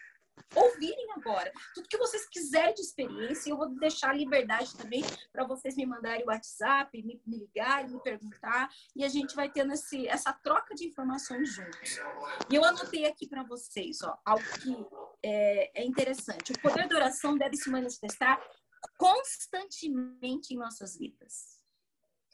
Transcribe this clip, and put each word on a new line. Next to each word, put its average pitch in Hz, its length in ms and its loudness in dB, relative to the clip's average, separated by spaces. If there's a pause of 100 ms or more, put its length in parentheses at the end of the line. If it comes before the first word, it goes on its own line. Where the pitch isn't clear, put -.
(560)
ouvirem 480 560 4
agora, 415 400 -4 (240)
tudo 349 120 -14
que 415 100 -2
vocês 453 300 -2
quiserem 320 460 2
de 403 80 -8
experiência, 240 680 -4
eu 294 80 -2
vou 294 180 -2
deixar 302 340 2
a 269 40 4
liberdade 262 640 2
também 233 280 -4 (280)
pra 262 140 -2
vocês 262 300 -6
me 262 100 0
mandarem 233 380 -4
o 240 40 -8
WhatsApp, 233 760 0
me, 233 220 -10
me 226 120 -6
ligarem, 254 540 0
me 247 100 -10
perguntar, 220 680 -2 (280)
e 269 80 -2
a 277 60 2
gente 277 260 -2
vai 285 160 -2
tendo 277 220 2
esse, 285 340 -4
essa - 260 0
troca 403 400 2
de 339 140 -6
informações 262 680 -4
juntos. - 460 -8 (500)
E 269 60 4
eu 302 100 8
anotei 349 400 2
aqui 302 220 -2
pra 262 160 -6
vocês, 233 580 -8
ó, 165 240 -6
algo 220 180 4 (180)
que 254 140 -4 (460)
é, 208 600 2
é 240 40 -2
interessante. 262 680 -2
O - 80 -4
poder 339 260 4
da 339 80 2
oração 294 420 4
deve 269 180 2
se 277 140 -4
manifestar 254 720 2 (560)
constantemente 294 1600 0
em 247 40 -4
nossas 226 400 -8
vidas. - 640 -12 (720)